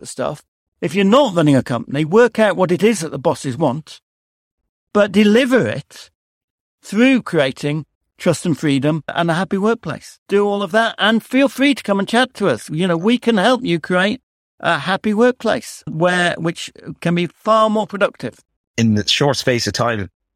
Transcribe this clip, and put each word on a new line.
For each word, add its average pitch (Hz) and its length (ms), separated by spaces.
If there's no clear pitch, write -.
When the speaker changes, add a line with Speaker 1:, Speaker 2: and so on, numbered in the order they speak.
Speaker 1:
stuff. 143 420
If 160 140
you're 196 100
not 226 300
running 151 200
a 123 60
company, 127 440
work 220 340
out 202 180
what 175 140
it 175 100
is 214 200
that 160 100
the 139 80
bosses 139 360
want, 151 460
but 208 180
deliver 214 560
it - 420
through 247 400
creating 147 640
trust - 300
and 156 100
freedom 147 500
and 170 220
a 160 60
happy 190 240
workplace. 190 680
Do 202 200
all 202 160
of 185 80
that 220 260
and 214 260
feel 269 240
free 277 280
to - 80
come 196 160
and 196 100
chat 247 240
to 202 140
us. 120 240
You 160 160
know, 170 100
we 226 220
can 233 180
help 226 260
you 170 160
create 185 420
a 165 200
happy 185 340
workplace 214 760
where, 175 520
which 165 320
can 170 140
be 175 140
far 220 420
more 214 160
productive. - 540
Speaker 2:
In 113 200
the 104 120
short 143 300
space 120 300
of 98 60
time, 110 360